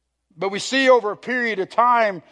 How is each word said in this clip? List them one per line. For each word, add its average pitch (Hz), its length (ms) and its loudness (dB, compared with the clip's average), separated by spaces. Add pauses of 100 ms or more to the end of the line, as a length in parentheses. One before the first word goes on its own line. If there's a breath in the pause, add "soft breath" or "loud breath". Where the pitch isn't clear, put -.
(360)
But 185 140 -6
we 202 80 -6
see 262 300 0
over 226 220 4
a 185 60 -8
period 233 440 -6
of 185 80 -6
time 226 640 0